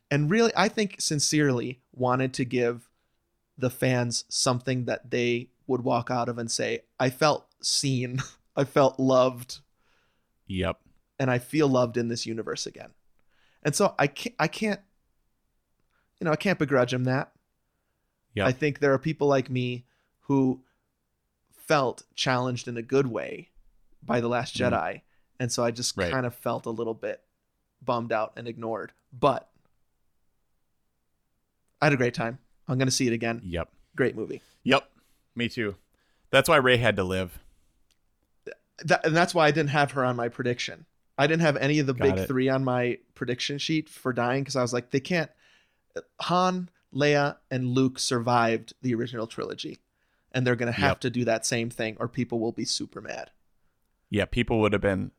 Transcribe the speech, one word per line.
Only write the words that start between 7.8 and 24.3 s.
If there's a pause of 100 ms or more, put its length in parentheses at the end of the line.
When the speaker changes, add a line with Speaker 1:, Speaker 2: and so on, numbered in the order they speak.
Speaker 1:
<laughs>
I
felt
loved. (880)
Speaker 2:
Yep. (400)
Speaker 1:
And
I
feel
loved
in
this
universe
again." (720)
And
so
I
can't,
I
can't, (1400)
you
know,
I
can't
begrudge
him
that. (1000)
Speaker 2:
Yep.
Speaker 1:
I
think
there
are
people
like
me (360)
who (880)
felt (120)
challenged
in
a
good
way (520)
by
The
Last